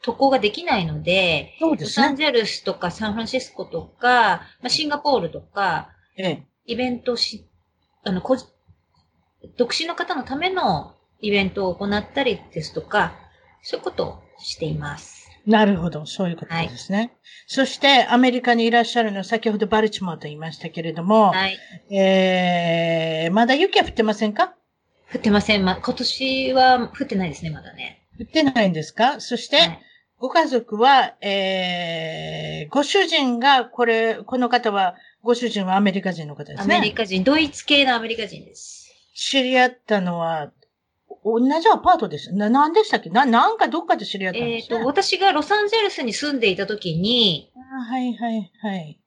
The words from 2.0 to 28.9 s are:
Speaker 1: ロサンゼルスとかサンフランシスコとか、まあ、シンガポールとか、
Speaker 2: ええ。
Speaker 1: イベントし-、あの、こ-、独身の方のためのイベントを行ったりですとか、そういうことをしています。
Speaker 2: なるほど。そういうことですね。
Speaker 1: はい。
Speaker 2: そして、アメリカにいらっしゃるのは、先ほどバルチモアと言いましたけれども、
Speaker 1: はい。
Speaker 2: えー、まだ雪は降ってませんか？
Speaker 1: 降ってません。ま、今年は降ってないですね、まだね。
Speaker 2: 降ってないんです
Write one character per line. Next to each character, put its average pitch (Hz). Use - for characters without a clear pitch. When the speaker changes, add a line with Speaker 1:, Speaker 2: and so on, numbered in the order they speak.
Speaker 1:
ロ 302
サ 285
ン -
ゼ 302
ル 226
ス -
と 190
か 175
サ 214
ン 202
フ 220
ラ 226
ン 226
シ 262
ス -
コ 185
と 165
か、 226
ま 247
あ、 -
シ 320
ン 294
ガ 294
ポ 285
ー 202
ル 160
と -
か、 180
Speaker 2:
え 190
え。 147
Speaker 1:
イ 233
ベ 254
ン 240
ト 240
し-、 -
あ 202
の、 180
こ-、 262
独 233
身 320
の 339
方 349
の 277
た 269
め 349
の 247
イ 208
ベ 196
ン 185
ト 190
を 180
行 196
っ 208
た 277
り 214
で 165
す -
と 156
か、 190
そ -
う -
い -
う -
こ 370
と -
を -
し -
て 165
い 156
ま 147
す。 -
Speaker 2:
な 214
る 196
ほ 165
ど。 151
そ -
う 175
い 170
う -
こ -
と -
で 160
す -
ね。 196
Speaker 1:
は 220
い。 240
Speaker 2:
そ 269
し -
て、 269
ア 240
メ 254
リ 247
カ 247
に 226
い 233
ら 240
っ -
し 226
ゃ 233
る 214
の 196
は、 190
先 220
ほ 214
ど 214
バ 214
ル 220
チ 214
モ 175
ア 156
と -
言 151
い -
ま 160
し -
た 170
け 165
れ 165
ど 170
も、 208
Speaker 1:
は 185
い。 190
Speaker 2:
え 170
ー、 -
ま 226
だ 262
雪 392
は 339
降 -
っ -
て 226
ま 214
せ 214
ん 208
か？ 359
Speaker 1:
降 247
っ -
て 214
ま 208
せ 214
ん。 196
ま、 185
今 -
年 262
は 254
降 -
っ -
て -
な 185
い 165
で 143
す -
ね、 165
ま 139
だ -
ね。 -
Speaker 2:
降 233
っ -
て 311
な 262
い 196
ん 170
で 156
す -